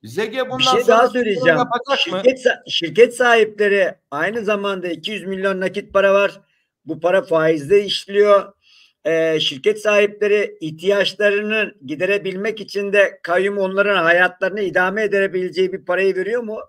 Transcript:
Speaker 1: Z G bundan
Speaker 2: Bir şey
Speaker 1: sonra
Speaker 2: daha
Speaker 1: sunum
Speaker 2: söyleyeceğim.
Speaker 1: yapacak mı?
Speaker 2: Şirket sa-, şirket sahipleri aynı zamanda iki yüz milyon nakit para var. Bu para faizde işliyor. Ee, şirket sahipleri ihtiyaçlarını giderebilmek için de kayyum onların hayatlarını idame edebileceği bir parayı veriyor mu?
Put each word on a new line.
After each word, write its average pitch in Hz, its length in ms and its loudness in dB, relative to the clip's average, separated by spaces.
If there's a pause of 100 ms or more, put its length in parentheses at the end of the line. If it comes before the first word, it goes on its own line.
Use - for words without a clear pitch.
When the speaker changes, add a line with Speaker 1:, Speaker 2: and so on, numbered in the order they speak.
Speaker 1:
Z 117 120 -14
G 233 300 -4
bundan 254 140 -8
Speaker 2:
Bir 254 40 2
şey 262 180 2
Speaker 1:
sonra 247 60 2 (100)
Speaker 2:
daha 247 100 6
Speaker 1:
sunum - 60 -2
Speaker 2:
söyleyeceğim. 196 440 2
Speaker 1:
yapacak 247 300 -2
mı? 277 100 0 (260)
Speaker 2:
Şirket 254 220 2
sa-, - 240 0
şirket 170 460 2
sahipleri 214 800 2 (160)
aynı 190 340 -4
zamanda 196 420 -4
iki 170 240 -8
yüz 196 140 -8
milyon 190 340 -4
nakit 190 340 -6
para 196 200 4
var. 196 280 0 (440)
Bu 156 140 -10
para 180 220 2
faizde 165 640 0
işliyor. 202 680 2 (540)
Ee, 160 320 0
şirket 147 420 -2
sahipleri 208 800 0
ihtiyaçlarını 202 1120 -2 (100)
giderebilmek 190 760 -4
için 196 320 -6
de 196 300 2
kayyum 190 340 -2
onların 196 460 0
hayatlarını 180 580 0
idame 185 420 -2
edebileceği 185 680 -2
bir 160 120 -12
parayı 185 300 0
veriyor 214 280 -4
mu? 214 260 -10